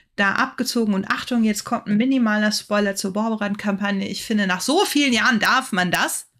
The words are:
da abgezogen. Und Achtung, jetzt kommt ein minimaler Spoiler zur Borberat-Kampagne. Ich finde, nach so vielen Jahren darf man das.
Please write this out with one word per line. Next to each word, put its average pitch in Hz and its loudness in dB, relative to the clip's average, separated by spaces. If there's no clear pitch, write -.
da 196 2
abgezogen. 240 0
Und 190 -2
Achtung, 247 0
jetzt 214 0
kommt - -4
ein 208 0
minimaler 214 2
Spoiler 208 0
zur 196 -6
Borberat-Kampagne. 202 -2
Ich - -8
finde, 208 0
nach 180 0
so 339 2
vielen 285 2
Jahren 226 2
darf 247 0
man 180 0
das. 196 -2